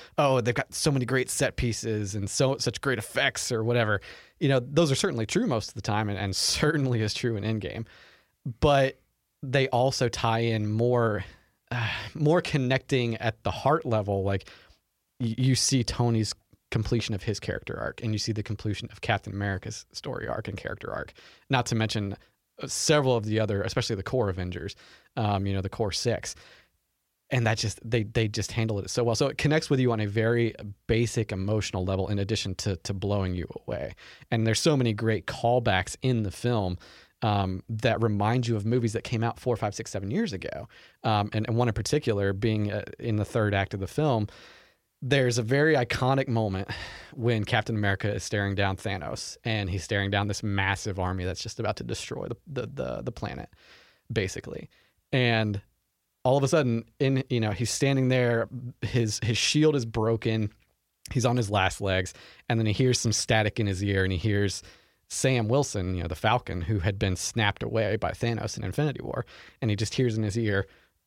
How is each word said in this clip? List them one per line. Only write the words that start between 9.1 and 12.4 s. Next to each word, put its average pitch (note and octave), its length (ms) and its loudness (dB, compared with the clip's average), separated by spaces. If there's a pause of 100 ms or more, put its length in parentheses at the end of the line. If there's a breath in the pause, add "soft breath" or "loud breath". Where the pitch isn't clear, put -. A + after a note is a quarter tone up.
they C3+ 260 2
also B2+ 400 2
tie A2+ 320 0
in A2+ 300 0
more, A2+ 540 2 (460 loud breath)
uh, A#2 180 -2 (260 loud breath)
more D#3 260 4